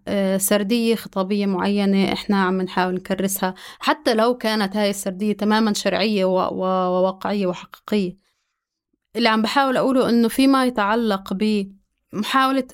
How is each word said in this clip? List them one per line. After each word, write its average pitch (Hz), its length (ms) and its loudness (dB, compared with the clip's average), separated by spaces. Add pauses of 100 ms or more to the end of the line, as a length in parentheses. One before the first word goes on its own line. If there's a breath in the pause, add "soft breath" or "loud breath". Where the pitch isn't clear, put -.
آه، 196 280 0
سردية 214 580 2
خطابية 202 520 -2
معينة 196 640 2
إحنا 196 300 0
عم 185 200 0
نحاول 185 320 -2
نكرسها، 190 600 -4 (240 loud breath)
حتى 277 360 0
لو 233 220 2
كانت 214 400 -2
هاي 208 140 0
السردية 202 420 -4
تماما 214 400 2
شرعية 196 520 0
و-، 185 280 2
و-، 185 120 -4
وواقعية 185 840 0
وحقيقية. 180 680 -4 (1000)
اللي 233 120 2
عم 220 140 2
بحاول 269 340 0
أقوله 254 320 2
إنه 233 200 2
فيما 269 380 2
يتعلق 214 640 -2
بمحاولة 214 1400 -2